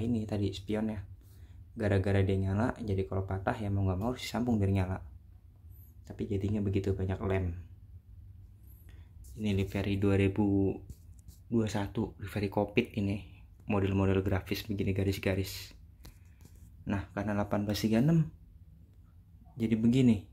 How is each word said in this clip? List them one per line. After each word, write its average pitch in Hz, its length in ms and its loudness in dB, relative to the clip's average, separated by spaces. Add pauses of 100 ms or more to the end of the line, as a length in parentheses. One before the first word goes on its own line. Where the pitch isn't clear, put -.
ini 113 240 0
tadi 101 240 0
spionnya. 107 560 -4 (720)
Gara-gara 98 480 2
dia 98 160 2
nyala, 101 400 0
jadi 95 240 -2
kalau 95 160 -2
patah 95 320 -2
ya 107 160 -4
mau 98 160 2
nggak 92 160 2
mau 123 160 -2
sambung 117 400 0
biar 98 160 2
nyala. 92 240 0 (1120)
Tapi - 160 -6
jadinya 101 320 0
begitu 98 320 2
banyak 92 320 -2
lem. 92 320 0 (1800)
Ini 104 240 0
livery 98 320 -2
dua 98 240 4
ribu 98 560 2 (720)
dua 113 240 2
satu, 98 480 -4
livery 101 320 -4
Kopit - 480 0
ini. 101 320 -2 (400)
Model-model 98 560 4
grafis 95 400 -2
begini 101 240 -2
garis-garis. 95 800 -2 (1200)
Nah, 98 240 -4
karena 101 240 -2
delapan 104 240 0
belas 104 160 -2
tiga 110 240 2
enam, 160 240 6 (1300)
jadi 113 240 2
begini, 117 540 6